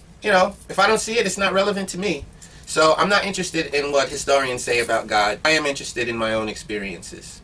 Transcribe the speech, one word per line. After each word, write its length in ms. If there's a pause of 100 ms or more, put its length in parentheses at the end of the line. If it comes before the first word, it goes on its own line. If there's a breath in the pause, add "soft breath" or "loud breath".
(220)
you 80
know, 240 (140)
if 100
I 80
don't 140
see 180
it, 80
it's 120
not 140
relevant 380
to 80
me. 260 (400 loud breath)
So 320
I'm 120
not 160
interested 500
in 180
what 160
historians 540
say 180
about 280
God. 360
I 60
am 160
interested 420
in 80
my 180
own 140
experiences. 960